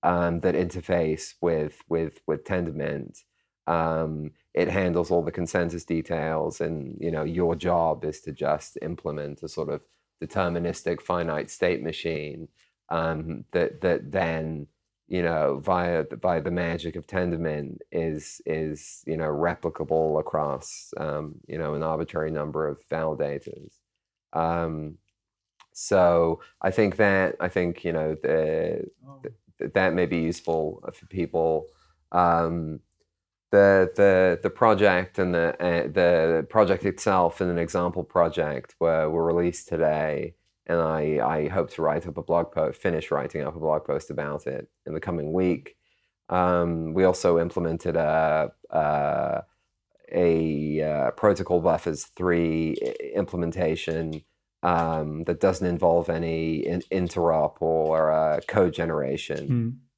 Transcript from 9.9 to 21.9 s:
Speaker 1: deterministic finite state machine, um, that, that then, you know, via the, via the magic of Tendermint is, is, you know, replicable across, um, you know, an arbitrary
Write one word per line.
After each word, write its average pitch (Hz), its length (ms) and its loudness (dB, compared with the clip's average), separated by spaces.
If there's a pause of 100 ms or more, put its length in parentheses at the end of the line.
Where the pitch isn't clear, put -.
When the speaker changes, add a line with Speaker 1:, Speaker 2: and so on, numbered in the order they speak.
Speaker 1:
deterministic 85 760 -2
finite 85 500 -4
state 87 320 0
machine, 78 640 -8 (420)
um, 82 600 -4
that, - 300 0
that 82 320 0
then, 80 540 -4 (420)
you 90 120 -2
know, 78 380 0
via 87 500 0
the, - 60 -10
via 85 260 0
the 82 80 -4
magic 85 460 -4
of 85 120 -10
Tendermint 82 720 -4 (120)
is, 80 540 -6
is, 78 600 -6
you 78 120 -4
know, 78 100 -2
replicable 78 880 -2
across, 76 800 -6
um, 76 400 -6 (100)
you - 120 -10
know, 78 160 -4
an 76 100 -4
arbitrary 80 480 -4